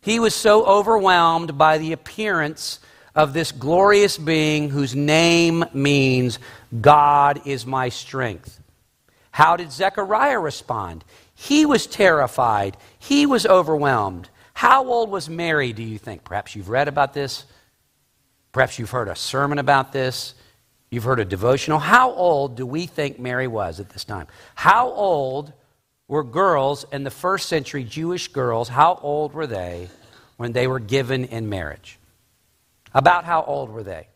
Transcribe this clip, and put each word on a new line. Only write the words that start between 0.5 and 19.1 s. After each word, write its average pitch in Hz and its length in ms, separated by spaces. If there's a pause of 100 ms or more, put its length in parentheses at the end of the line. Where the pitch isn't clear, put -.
overwhelmed 180 920
by 156 200
the 160 140
appearance 160 840 (360)
of 156 180
this 156 180
glorious 190 680
being 151 540
whose 139 240
name 165 720 (100)
means 135 640 (420)
"God 143 640
is 131 220
my 131 220
strength." - 720 (720)
How 160 240
did 170 160
Zechariah 208 640
respond? 107 680 (300)
He - 320
was 269 200
terrified. 123 920 (220)
He 285 280
was 240 180
overwhelmed. 143 840 (260)
How 262 320
old 233 240
was 180 180
Mary, 160 440
do 110 100
you 110 160
think? 101 240
Perhaps - 320
you've 95 140
read 131 180
about 139 260
this. 139 320 (1080)
Perhaps 131 260
you've 113 120
heard 120 180
a 87 80